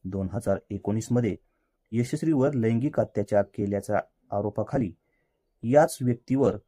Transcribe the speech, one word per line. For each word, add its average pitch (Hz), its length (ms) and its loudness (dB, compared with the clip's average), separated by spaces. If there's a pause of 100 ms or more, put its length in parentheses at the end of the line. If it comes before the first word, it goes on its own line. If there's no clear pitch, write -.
दोन 95 260 -4
हजार 98 280 -2 (100)
एकोणीस 104 420 -4
मध्ये 117 240 0 (560)
यशस्वीवर 143 640 0
लैंगिक 117 460 0
अत्याचार 104 440 0 (100)
केल्याच्या 101 440 -2 (340)
आरोपाखाली 104 600 -2 (720)
याच 143 380 4
व्यक्तीवर 123 560 2 (100)